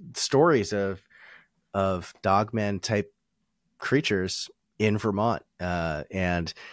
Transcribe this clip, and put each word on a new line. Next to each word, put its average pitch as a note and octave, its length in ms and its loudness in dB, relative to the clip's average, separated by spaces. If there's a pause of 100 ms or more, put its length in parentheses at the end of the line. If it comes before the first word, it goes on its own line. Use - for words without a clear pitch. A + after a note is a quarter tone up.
(140)
stories C#3 580 2
of, G2 280 -2 (720)
of F#2+ 400 -2 (100)
dogmen G2+ 600 2
type G2+ 320 -2 (720)
creatures G2+ 640 0 (300)
in G#2+ 180 4
Vermont. G#2 460 0 (160)
Uh, E2+ 500 -2
and F2 420 -2 (200)